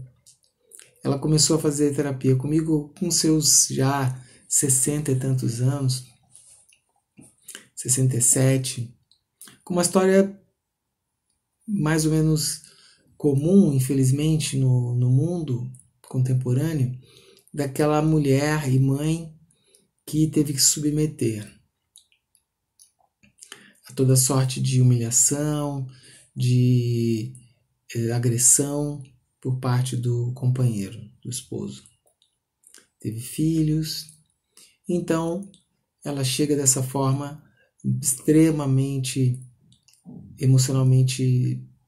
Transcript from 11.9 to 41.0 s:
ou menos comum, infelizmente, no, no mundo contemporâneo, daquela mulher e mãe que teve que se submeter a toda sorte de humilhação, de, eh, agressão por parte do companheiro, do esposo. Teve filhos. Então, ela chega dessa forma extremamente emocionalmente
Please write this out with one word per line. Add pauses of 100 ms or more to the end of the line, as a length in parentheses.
ou
menos (540)
comum,
infelizmente,
no,
no
mundo (380)
contemporâneo, (540)
daquela
mulher
e
mãe (720)
que
teve
que
se
submeter (2500)
a
toda
sorte
de
humilhação, (480)
de, (640)
eh,
agressão (380)
por
parte
do
companheiro, (240)
do
esposo. (1120)
Teve
filhos. (760)
Então, (540)
ela
chega
dessa
forma (600)
extremamente (1000)
emocionalmente (260)